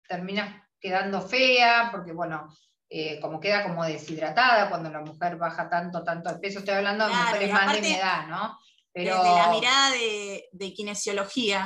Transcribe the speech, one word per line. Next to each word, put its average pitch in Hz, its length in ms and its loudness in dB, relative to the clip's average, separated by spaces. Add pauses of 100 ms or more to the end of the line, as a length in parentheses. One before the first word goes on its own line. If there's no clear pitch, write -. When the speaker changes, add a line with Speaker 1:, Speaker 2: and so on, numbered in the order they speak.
Speaker 1:
termina 196 600 -6 (100)
quedando 190 420 -2
fea, 240 720 4
porque, 175 200 -10
bueno, 160 360 -8 (420)
eh, 156 320 -6
como 156 180 -8
queda 202 240 0
como 165 220 -4
deshidratada 196 840 2
cuando 165 220 -6
la 151 100 -10
mujer 170 360 -6
baja 165 320 -4
tanto, 175 340 -4
tanto 170 300 -6
de - 60 -12
peso. 196 200 -6
Estoy 196 160 -2
hablando 202 320 0
de 208 40 0
Speaker 2:
Claro, 240 120 2
Speaker 1:
mujeres 208 260 0
Speaker 2:
y 196 40 0
Speaker 1:
más 196 180 4
de 214 100 2
Speaker 2:
aparte, 208 60 -2
Speaker 1:
mi 208 80 2
edad, 180 320 0
¿no? 190 300 -6 (360)
Pero 180 220 -2
Speaker 2:
desde 180 200 6
la 170 120 8
mirada 254 440 4
de, 208 600 -4
de 185 220 -10
kinesiología, 202 920 -2